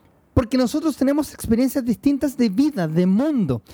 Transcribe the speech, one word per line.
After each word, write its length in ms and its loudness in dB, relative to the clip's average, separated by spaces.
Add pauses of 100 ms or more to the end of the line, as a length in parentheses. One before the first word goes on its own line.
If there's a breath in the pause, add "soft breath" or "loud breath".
(400 soft breath)
Porque 180 0
nosotros 380 0
tenemos 380 0
experiencias 500 -2
distintas 540 -2
de 100 2
vida, 400 0
de 180 2
mundo. 560 0 (120)